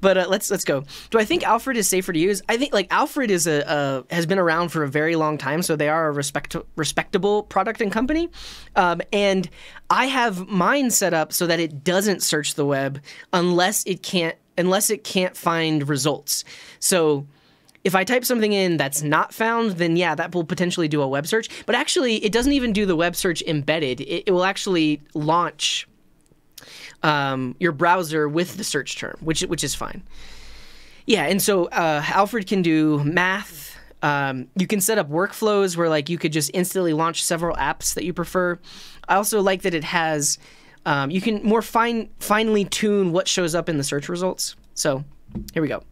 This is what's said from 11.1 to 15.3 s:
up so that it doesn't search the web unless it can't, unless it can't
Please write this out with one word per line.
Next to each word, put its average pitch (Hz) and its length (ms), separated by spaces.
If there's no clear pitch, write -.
up 156 180
so 175 140
that 170 140
it 156 240
doesn't 190 380
search 151 320
the 147 100
web 139 360
unless 180 520
it 190 180
can't, 165 340
unless 185 340
it 208 140
can't 185 320